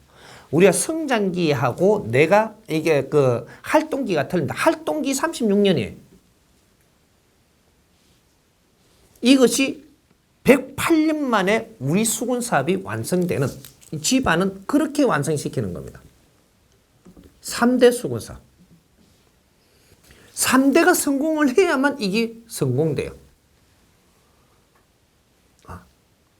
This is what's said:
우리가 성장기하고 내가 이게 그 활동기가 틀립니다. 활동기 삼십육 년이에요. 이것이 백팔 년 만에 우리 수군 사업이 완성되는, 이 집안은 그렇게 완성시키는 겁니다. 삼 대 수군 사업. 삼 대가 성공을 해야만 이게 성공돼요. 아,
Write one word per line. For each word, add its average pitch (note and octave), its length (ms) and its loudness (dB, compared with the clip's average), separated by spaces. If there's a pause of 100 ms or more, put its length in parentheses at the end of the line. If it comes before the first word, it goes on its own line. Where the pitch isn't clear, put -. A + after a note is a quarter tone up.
(500)
우리가 F3 220 4
성장기하고 F3+ 1400 -2
내가 F3 460 2 (120)
이게 D3+ 420 0
그 C3 360 2 (160)
활동기가 C4+ 640 -2
틀립니다. D#3+ 280 -4
활동기 D4+ 580 -2
삼십육 B3+ 420 -2
년이에요. F3 380 0 (3250)
이것이 C4 640 4 (540)
백팔 D#4 640 2
년 D4+ 240 -2
만에 G#3+ 500 0
우리 C#3+ 240 0
수군 A#3+ 380 -4
사업이 E3+ 420 0
완성되는, A2+ 640 -2 (440)
이 D#3 100 -10
집안은 F#3+ 640 -2
그렇게 D4 380 0
완성시키는 C#3+ 720 -2
겁니다. C2+ 280 -14 (1400)
삼 B3 360 -2
대 A#3+ 140 6
수군 C3 280 -6
사업. - 200 -14 (1900)
삼 C4 400 2
대가 E4+ 220 4
성공을 D4 600 0
해야만 C#4+ 440 2
이게 A3+ 380 -2 (100)
성공돼요. C3 640 -2 (2500)
아, F2+ 160 -18 (560)